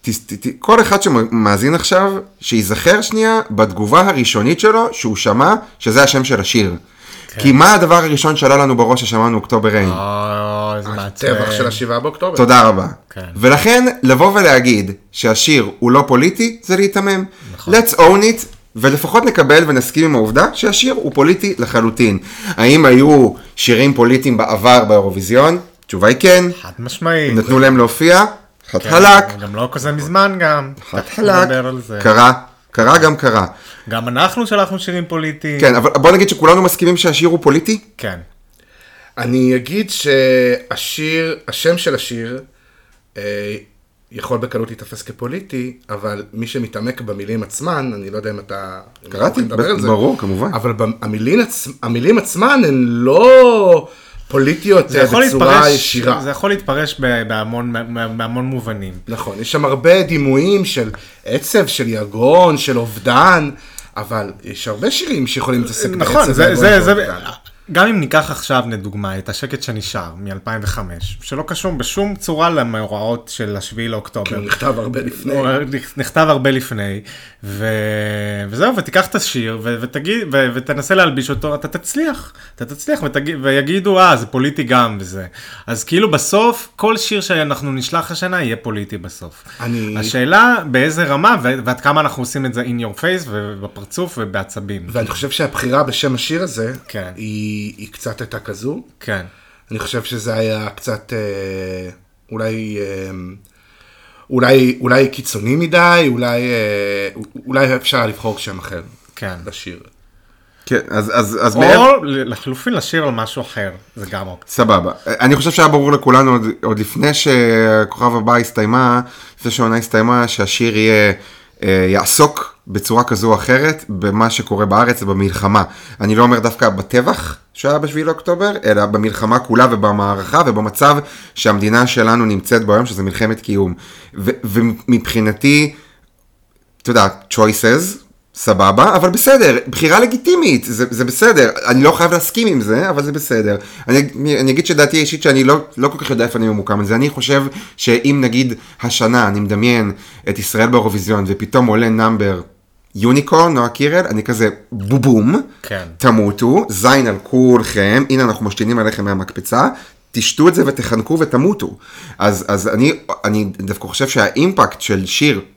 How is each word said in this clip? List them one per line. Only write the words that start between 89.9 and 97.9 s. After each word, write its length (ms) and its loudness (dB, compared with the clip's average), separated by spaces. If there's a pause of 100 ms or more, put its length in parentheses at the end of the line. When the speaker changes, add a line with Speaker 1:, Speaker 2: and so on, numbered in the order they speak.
Speaker 2:
השאלה 560 2 (120)
באיזה 380 -2
רמה, 380 2
ו-, 60 -2 (160)
ועד 160 -4
כמה 200 0
אנחנו 220 -4
עושים 240 -6
את 80 -6
זה 80 -4
in 200 -6
your 180 -10
face, 300 -4
ובפרצוף, 920 -10
ובעצבים. 680 -10
Speaker 3:
ואני 200 -6
חושב 220 -8
שהבחירה 520 -4
בשם 320 -4
השיר 280 -6
הזה, 300 -8 (160)
Speaker 2:
כן. 280 -12
Speaker 3:
היא, 360 -8 (240)
היא 160 -20